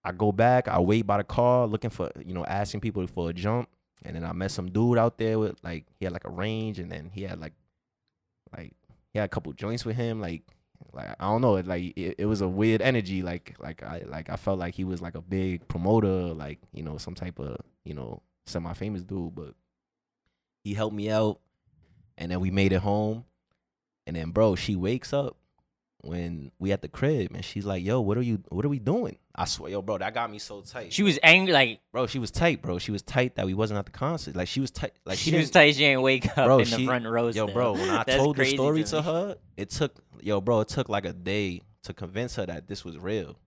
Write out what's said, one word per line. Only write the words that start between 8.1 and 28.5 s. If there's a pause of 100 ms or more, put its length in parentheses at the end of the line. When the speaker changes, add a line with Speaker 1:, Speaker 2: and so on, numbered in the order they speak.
Speaker 1:
like, (380)
he
had
a
couple
joints
with
him.
Like, (500)
like, (120)
I
don't
know,
it,
like,
it,
it
was
a
weird
energy.
Like,
like,
I,
like,
I
felt
like
he
was,
like,
a
big
promoter,
like, (120)
you
know,
some
type
of, (260)
you
know, (240)
semi-famous
dude.
But (1080)
he
helped
me
out, (760)
and
then
we
made
it
home. (840)
And
then,
bro,
she
wakes
up (680)
when
we
at
the
crib,
and
she's
like,
"Yo,
what
are
you,
what